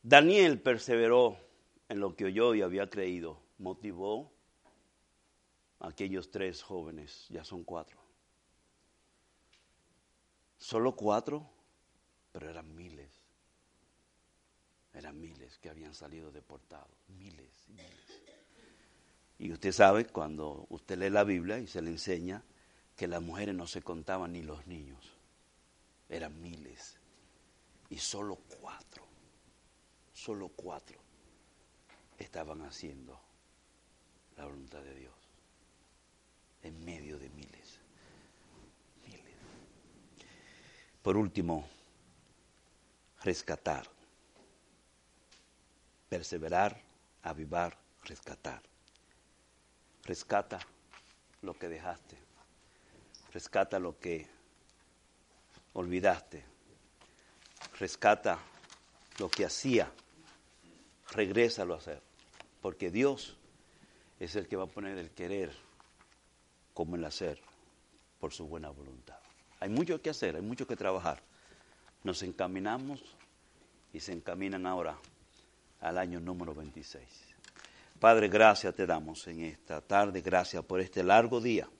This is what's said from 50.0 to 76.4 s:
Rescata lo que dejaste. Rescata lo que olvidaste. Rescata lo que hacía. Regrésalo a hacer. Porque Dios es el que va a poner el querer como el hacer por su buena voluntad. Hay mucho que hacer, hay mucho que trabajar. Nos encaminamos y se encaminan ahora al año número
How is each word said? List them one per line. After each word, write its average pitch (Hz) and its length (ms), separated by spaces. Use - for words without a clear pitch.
Rescata 98 560
lo 92 140
que 87 160
dejaste. 82 480
Rescata 98 460
lo 87 200
que 82 300
olvidaste. 90 720
Rescata 101 600
lo 92 120
que 95 160
hacía. 113 440
Regrésalo 104 600
a 80 60
hacer. 76 240
Porque 92 300
Dios 131 480
es 92 160
el 92 120
que 104 80
va 92 80
a - 20
poner 98 320
el 82 140
querer 90 380
como 85 220
el 82 100
hacer 73 340
por 78 140
su 82 120
buena 78 220
voluntad. 67 480
Hay 98 100
mucho 160 320
que 156 80
hacer, 87 260
hay 90 60
mucho 123 240
que 113 100
trabajar. 90 460
Nos 95 180
encaminamos 98 800
y 80 60
se 95 120
encaminan 92 540
ahora 85 320
al 85 160
año 90 240
número 85 340